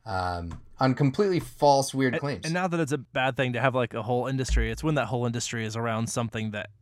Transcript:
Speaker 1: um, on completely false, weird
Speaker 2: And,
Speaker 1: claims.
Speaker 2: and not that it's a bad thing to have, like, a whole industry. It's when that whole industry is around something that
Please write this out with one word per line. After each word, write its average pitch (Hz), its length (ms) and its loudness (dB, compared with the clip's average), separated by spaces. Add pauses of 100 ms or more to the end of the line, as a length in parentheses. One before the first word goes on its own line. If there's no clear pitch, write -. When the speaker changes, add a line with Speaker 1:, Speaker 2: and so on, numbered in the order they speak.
Speaker 1:
um, 90 520 -4 (200)
on 131 160 4
completely 165 440 2
false, 139 540 4
weird 135 220 2
Speaker 2:
And, 170 60 -4
Speaker 1:
claims. 139 240 -4
Speaker 2:
and 160 80 -2
not 180 180 0
that 170 80 0
it's 143 120 -2
a 147 60 0
bad 131 400 -2
thing 127 160 2
to 117 80 -2
have, 127 140 2
like, 123 180 0
a 117 80 -4
whole 123 240 0
industry. 127 460 0
It's - 120 -8
when 156 120 2
that 127 100 2
whole 120 220 -2
industry 117 380 -4
is 107 120 -6
around 117 300 -2
something 110 440 -4
that 104 200 -8 (100)